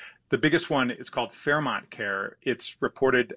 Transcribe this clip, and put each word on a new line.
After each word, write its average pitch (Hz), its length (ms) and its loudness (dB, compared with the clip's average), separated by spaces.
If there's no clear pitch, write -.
The 135 80 2
biggest 156 320 2
one 131 220 2
is 113 180 -10
called - 240 -4
Fairmont 147 560 -2
Care. 101 540 -6
It's - 380 -4
reported 127 560 2